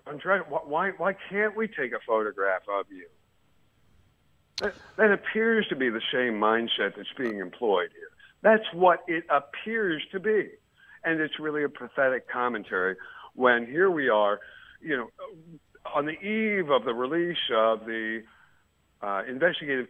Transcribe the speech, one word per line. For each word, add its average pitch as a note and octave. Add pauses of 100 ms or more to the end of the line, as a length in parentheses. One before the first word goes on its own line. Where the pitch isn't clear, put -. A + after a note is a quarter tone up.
undressed. E3+
Wh-, C#3+
why, F3
why F#3 (120)
can't G#3
we A3
take C#3
a A2+
photograph G2+ (100)
of G2
you? F2+ (1500)
That, G3+ (220)
that G#3
appears A3
to F3+
be C3
the A2+ (100)
same B2
mindset G#2+
that's G2+
being A2+
employed F#2
here. - (320)
That's A3
what E3+
it D#3+
appears F3 (120)
to G3
be. G3+ (520)
And D#3+
it's D3+
really D3+
a C#3
pathetic C3
commentary G#2 (400)
when A#2+
here E3+
we D3
are, G#2+ (420)
you D3+
know, A2+ (760)
on D3
the D#3+
eve G#3
of B2
the B2
release D#3+ (160)
of A2
the, A2+ (800)
uh, G2
investigative C3+